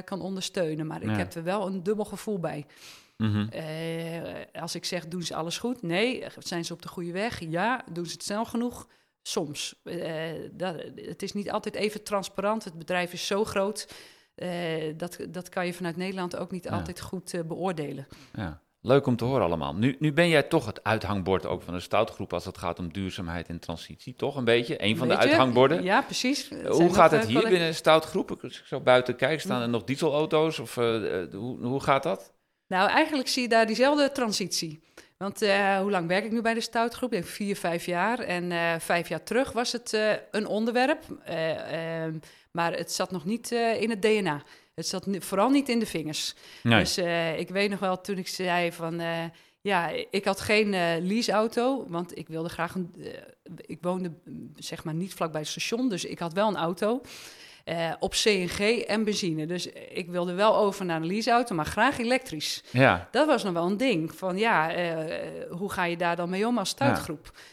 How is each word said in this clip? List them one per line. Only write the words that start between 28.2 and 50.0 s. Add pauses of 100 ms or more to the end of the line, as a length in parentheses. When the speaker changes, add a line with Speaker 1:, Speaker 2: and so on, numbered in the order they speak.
Speaker 2:
Als
ik
zo
buiten
kijk,
staan
Speaker 1:
Mm.
Speaker 2:
er
nog
dieselauto's?
Of,
eh,
eh,
hoe,
hoe
gaat
dat? (340)
Speaker 1:
Nou,
eigenlijk
zie
je
daar
diezelfde
transitie. (340)
Want,
eh,
hoe
lang
werk
ik
nu
bij
de
Stoutgroep?
Ik
denk
vier,
vijf
jaar.
En,
eh,
vijf
jaar
terug
was
het,
eh, (200)
een
onderwerp. (220)
Eh,
ehm, (380)
maar
het
zat
nog
niet,
eh,
in
het
D
N
A. (320)
Het
zat
ni-,
vooral
niet
in
de
vingers. (280)
Speaker 2:
Nee.
Speaker 1:
Dus,
eh,
ik
weet
nog
wel
toen
ik
zei
van,
eh, (380)
ja, (200)